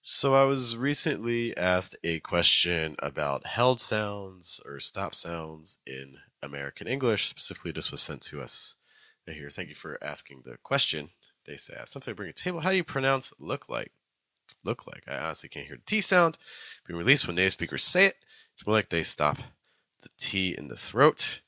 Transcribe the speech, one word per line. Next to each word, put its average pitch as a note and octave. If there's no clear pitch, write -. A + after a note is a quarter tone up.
So C#3
I C3+
was C3
recently A#2+
asked F#2
a E2
question E2+
about C#2+
held B2
sounds G2+
or C#2+
stop G2
sounds D#2+
in C2+
American C#2+
English. B2
Specifically, -
this -
was C#2+
sent D2
to C#2+
us -
here. D2+
Thank F2
you D2
for -
asking C#2+
the B1
question. D#2+
They D2
say, -
"Something -
to G2+
bring G2
to -
the -
table. F3+
How D#3+
do F#3+
you F3+
pronounce C3+
look G2+
like?" A1+
Look A#2
like. -
I C2+
honestly D2+
can't C#2+
hear D2
the A#1
T G#3+
sound F3
being E2+
released A#2
when E2+
native F#2+
speakers -
say F#3+
it. F#3+
It's -
more G#2
like G#2+
they E2+
stop D2
the -
T F#2+
in D2
the B1
throat. -